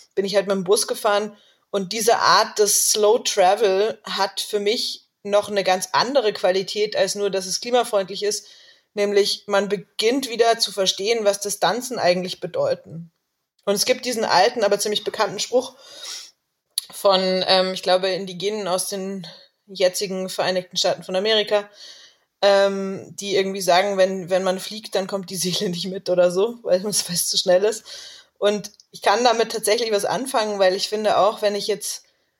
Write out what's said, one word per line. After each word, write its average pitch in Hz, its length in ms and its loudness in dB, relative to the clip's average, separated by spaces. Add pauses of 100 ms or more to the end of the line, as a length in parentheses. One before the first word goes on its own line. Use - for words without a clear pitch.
(140)
bin 190 100 0
ich 196 120 -4
halt 196 100 2
mit 196 100 0
dem 190 80 -2
Bus 202 240 2
gefahren. 214 480 0 (340)
Und 196 220 -4
diese 220 240 2
Art 202 420 4
des - 340 2
Slow 214 300 4
Travel 202 800 2
hat 196 360 -4
für - 180 -4
mich 208 460 -4 (180)
noch 202 280 0
eine 202 140 0
ganz 185 280 0
andere 214 400 2
Qualität 202 640 -2
als 190 180 0
nur, 202 140 -2
dass 185 160 -4
es 185 160 -6
klimafreundlich 214 640 -2
ist. 202 240 -4 (480)
Nämlich, 202 540 2
man 202 200 0
beginnt 220 640 -2
wieder 233 280 2
zu 208 140 -4
verstehen, 202 540 0
was 196 140 2
Distanzen 202 580 -2
eigentlich 180 420 0
bedeuten. 165 680 -4 (560)
Und 202 80 2
es 202 100 -2
gibt 254 220 -2
diesen 226 180 -2
alten, 226 400 4
aber 202 140 2
ziemlich 208 260 -4
bekannten 202 360 -2
Spruch 247 340 0 (1160)
von, 185 540 2
ähm, 185 260 2
ich 185 100 -10
glaube, 185 260 2
Indigenen 190 600 -4
aus 185 200 -2
den 190 380 -8 (400)
jetzigen 185 640 -2
Vereinigten 180 480 -4
Staaten 175 260 -2
von 185 140 -6
Amerika, 208 520 0 (720)
ähm, 196 760 2
die 202 180 -4
irgendwie 190 260 0
sagen, 190 360 2
wenn, 185 340 2
wenn 185 140 2
man 185 160 0
fliegt, 214 340 -10
dann 196 120 -2
kommt 196 240 -8
die 196 60 -8
Seele 175 340 -2
nicht 175 160 -6
mit 190 240 -8
oder 180 200 4
so, 214 320 0
weil 185 240 0
es, - 220 -4
weil 175 80 -6
es - 120 -2
zu 202 80 -6
schnell 185 280 4
ist. 226 200 -2 (540)
Und 208 320 -2 (200)
ich - 120 -18
kann 226 220 2
damit 226 280 2
tatsächlich 226 400 0
was 202 120 0
anfangen, 214 540 -2
weil 185 160 4
ich 196 140 -4
finde 214 300 0
auch, 214 240 2
wenn 208 120 0
ich 202 120 -6
jetzt, - 380 -6 (360)